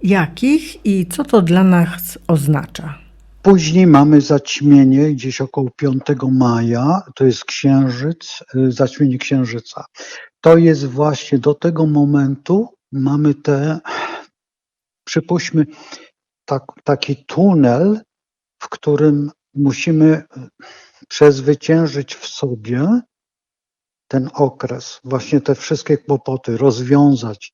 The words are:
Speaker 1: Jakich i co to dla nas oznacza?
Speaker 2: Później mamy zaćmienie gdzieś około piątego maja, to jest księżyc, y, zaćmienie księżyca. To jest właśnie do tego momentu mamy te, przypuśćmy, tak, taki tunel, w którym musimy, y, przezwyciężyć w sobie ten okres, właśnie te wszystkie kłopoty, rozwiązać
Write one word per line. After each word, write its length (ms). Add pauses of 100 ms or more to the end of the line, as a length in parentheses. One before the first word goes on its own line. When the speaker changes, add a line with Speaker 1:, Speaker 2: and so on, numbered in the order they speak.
Speaker 1:
Jakich 840
i 200
co 180
to 180
dla 220
nas 540 (100)
oznacza? 680 (440)
Speaker 2:
Później 440
mamy 340
zaćmienie 920
gdzieś 280
około 360
piątego 540
maja, 720 (120)
to 100
jest 200
księżyc, 1000 (120)
y, 180
zaćmienie 460
księżyca. 680 (560)
To 160
jest 300
właśnie 520
do 160
tego 320
momentu 840 (240)
mamy 420
te, 440 (1300)
przypuśćmy, 640 (760)
tak, 180 (220)
taki 400
tunel, 760 (600)
w 60
którym 600 (240)
musimy, 680 (140)
y, 40 (680)
przezwyciężyć 1080
w 120
sobie 760 (1080)
ten 260
okres, 720
właśnie 360
te 140
wszystkie 440
kłopoty, 580
rozwiązać 960